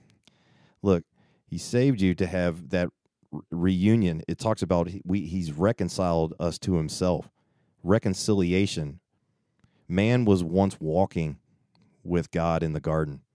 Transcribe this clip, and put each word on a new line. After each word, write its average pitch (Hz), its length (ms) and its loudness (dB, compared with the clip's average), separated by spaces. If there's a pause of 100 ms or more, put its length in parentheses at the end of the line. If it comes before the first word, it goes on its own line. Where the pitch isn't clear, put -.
(840)
look, 92 200 4 (440)
he 87 100 -8
saved 123 440 0
you 92 120 4
to 90 140 -2
have 85 420 -2
that 90 200 0 (420)
re-, 76 180 -10
reunion. 90 800 2
It 87 100 -4
talks 110 240 -2
about 87 280 2
he, 95 140 -12
we, 92 180 -2
he's 82 300 -6
reconciled 85 880 0
us 85 200 -4
to 92 160 0
himself. 82 560 -2 (500)
Reconciliation. 92 1160 0 (880)
Man 110 360 2
was 98 200 4
once 92 360 2
walking 80 600 -2 (640)
with 85 260 -2
God 82 320 0
in 80 120 -2
the 78 60 -6
garden 78 420 -2 (140)